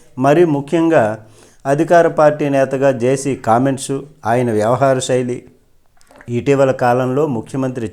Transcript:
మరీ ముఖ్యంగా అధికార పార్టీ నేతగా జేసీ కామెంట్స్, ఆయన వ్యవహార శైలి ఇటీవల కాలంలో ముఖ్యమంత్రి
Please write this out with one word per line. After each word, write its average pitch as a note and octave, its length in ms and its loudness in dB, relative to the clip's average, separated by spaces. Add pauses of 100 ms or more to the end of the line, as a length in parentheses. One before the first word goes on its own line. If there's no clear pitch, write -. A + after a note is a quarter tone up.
(180)
మరీ D3 260 4
ముఖ్యంగా D3 760 0 (480)
అధికార E3 420 4
పార్టీ D3 400 2
నేతగా C3+ 420 0
జేసీ C3 460 -2
కామెంట్స్, C3+ 640 -2 (260)
ఆయన A#2+ 260 0
వ్యవహార B2 460 0
శైలి B2+ 460 -4 (840)
ఇటీవల C3+ 420 0
కాలంలో B2+ 560 0
ముఖ్యమంత్రి B2 680 -6